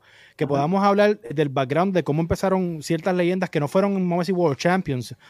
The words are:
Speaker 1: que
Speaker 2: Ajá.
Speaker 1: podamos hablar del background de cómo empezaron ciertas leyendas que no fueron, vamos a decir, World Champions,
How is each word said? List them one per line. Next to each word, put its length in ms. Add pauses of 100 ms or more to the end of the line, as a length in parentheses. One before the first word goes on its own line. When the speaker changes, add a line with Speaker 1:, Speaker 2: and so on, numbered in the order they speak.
(360)
Speaker 1:
que 80
Speaker 2:
Ajá. 60
Speaker 1:
podamos 340
hablar 360
del 300
background 460
de 80
cómo 180
empezaron 640
ciertas 320
leyendas 340
que 100
no 80
fueron, 280
vamos 220
a 20
decir, 160
World 220
Champions, 580 (140)